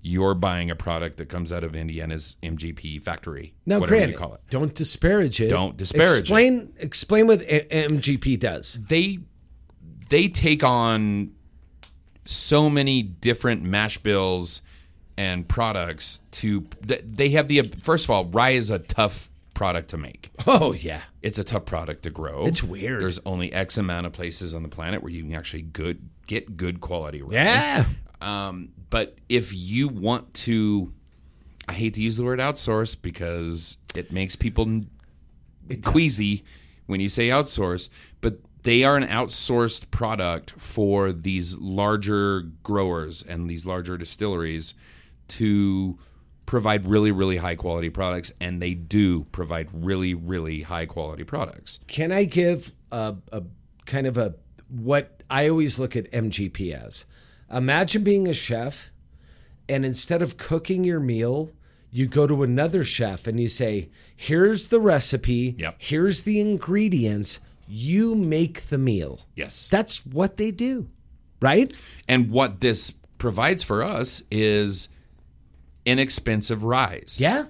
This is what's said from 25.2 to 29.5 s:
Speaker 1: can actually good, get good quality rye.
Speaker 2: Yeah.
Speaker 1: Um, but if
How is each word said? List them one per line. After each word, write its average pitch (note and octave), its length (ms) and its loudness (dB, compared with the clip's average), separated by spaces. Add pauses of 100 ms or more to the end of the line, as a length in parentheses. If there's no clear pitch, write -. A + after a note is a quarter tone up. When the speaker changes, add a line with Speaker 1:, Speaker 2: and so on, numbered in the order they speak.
Speaker 1:
can D2+ 100 -8
actually D#2+ 300 -10
good, D#2+ 460 -8 (180)
get G#2 300 -8
good F2+ 240 -6
quality D2+ 400 -8
rye. E2 120 -10
Speaker 2:
Yeah. A#3 520 2 (360)
Speaker 1:
Um, G2 480 -8 (200)
but A2+ 280 -2 (120)
if G#2 260 2